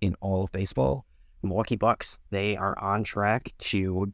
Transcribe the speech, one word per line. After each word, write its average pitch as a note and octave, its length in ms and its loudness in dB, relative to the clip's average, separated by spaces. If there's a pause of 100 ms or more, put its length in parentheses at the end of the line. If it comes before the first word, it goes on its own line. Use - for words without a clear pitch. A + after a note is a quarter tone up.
in F#2 200 2
all F#2+ 240 0
of F#2+ 80 -6
baseball? C3 520 0 (380)
Milwaukee G2 320 0
Bucks, - 460 0 (100)
they G2+ 260 0
are - 220 -2
on G2+ 240 0
track G#2 560 0
to F#2+ 560 0